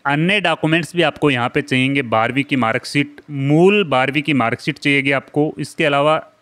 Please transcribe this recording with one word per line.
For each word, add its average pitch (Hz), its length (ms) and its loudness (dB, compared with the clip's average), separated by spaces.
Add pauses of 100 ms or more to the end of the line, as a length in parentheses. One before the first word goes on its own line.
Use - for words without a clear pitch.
अन्य 165 340 0
डॉक्यूमेंट्स 165 560 -2
भी 170 60 2
आपको 147 280 0
यहाँ 123 180 0
पे 147 140 -2
चाहिएंगे। 139 400 0
बारहवीं 120 420 0
की 147 120 -2
मार्कशीट, 123 640 -2 (100)
मूल 160 540 4
बारहवीं 135 380 0
की 156 100 -2
मार्कशीट 123 460 -2
चाहिएगी 139 340 0
आपको, 147 460 -2
इसके 151 260 -6
अलावा 147 420 0 (160)